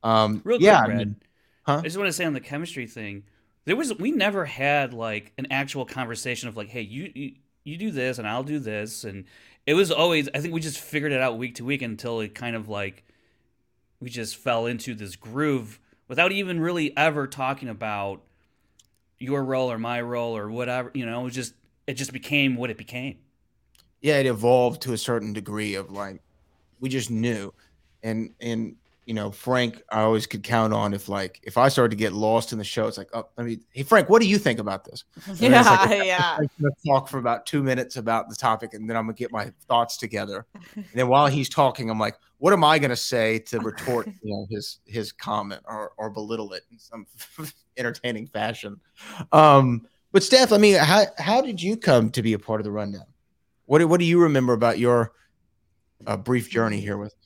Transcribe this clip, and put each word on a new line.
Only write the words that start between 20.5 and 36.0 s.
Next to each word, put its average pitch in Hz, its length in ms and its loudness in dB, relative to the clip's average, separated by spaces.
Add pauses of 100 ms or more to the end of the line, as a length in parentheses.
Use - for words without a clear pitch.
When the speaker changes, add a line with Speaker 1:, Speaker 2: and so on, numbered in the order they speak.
Speaker 2:
you 127 120 -6
know, 117 160 -6
it - 20 -6
was 127 100 -8
just, 123 200 -8 (340)
it 139 60 -6
just 131 180 -8
became 131 460 2
what 120 120 -4
it 107 80 -10
became. 123 400 -12 (840)
Speaker 1:
Yeah, 147 160 2
it 135 80 2
evolved 123 560 2
to 127 100 -6
a 113 60 -2
certain 110 340 -4
degree 104 440 -6
of, 95 160 -8
like, 98 300 -10 (600)
we 131 80 -4
just 127 200 -4
knew. 110 440 -4 (480)
And, 110 300 -6 (100)
and, 113 340 -6 (300)
you 117 80 -8
know, 104 180 -4
Frank, 123 580 -2
I 110 120 0
always 110 260 2
could 101 160 -8
count 113 300 2
on 104 200 -2
if, 101 140 -8
like, 98 360 -6
if - 140 -4
I 127 120 6
started 120 220 2
to 110 40 -4
get 104 160 0
lost 110 400 0
in 117 60 -6
the 104 80 -6
show, 110 220 -4
it's - 100 -8
like, 98 160 -14
"Oh, 113 140 -8 (100)
let 120 80 -6
me, 113 140 -8 (120)
hey, 135 120 -8
Frank, 190 260 6
what 220 120 8
do 220 60 2
you 202 100 4
think 117 220 0
about 101 260 -6
this?" - 180 -18 (240)
And 196 100 -12
then 247 160 6
it's 240 160 10
like, 196 200 6
Speaker 3:
<laughs> 214 80 4
Yeah, 196 60 0